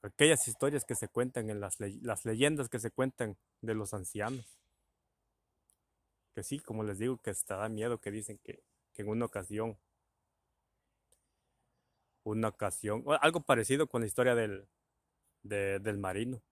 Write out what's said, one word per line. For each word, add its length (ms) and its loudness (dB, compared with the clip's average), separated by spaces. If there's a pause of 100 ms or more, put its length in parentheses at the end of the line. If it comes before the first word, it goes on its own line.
Aquellas 460 6
historias 360 0
que 100 -2
se 140 -6
cuentan 420 -2
en 100 -2
las 200 -6
le-, 220 -4
las 220 -4
leyendas 440 2
que 100 -4
se 120 -4
cuentan 460 -2 (260)
de 120 -2
los 200 -4
ancianos. 640 -6 (1800)
Que 80 -8
sí, 180 -6
como 240 -6
les 140 -4
digo, 200 0
que 120 -4
hasta 260 -4
da 120 -2
miedo 320 -2
que 100 -8
dicen 280 -8
que, 240 -16 (320)
que 80 -10
en 60 -4
una 180 0
ocasión, 500 -4 (2500)
una 240 0
ocasión, 580 -2
o 60 2
algo 280 6
parecido 480 4
con 140 0
la 40 0
historia 280 4
del, 340 0 (760)
de-, 380 0
del 180 -2
marino. 540 -2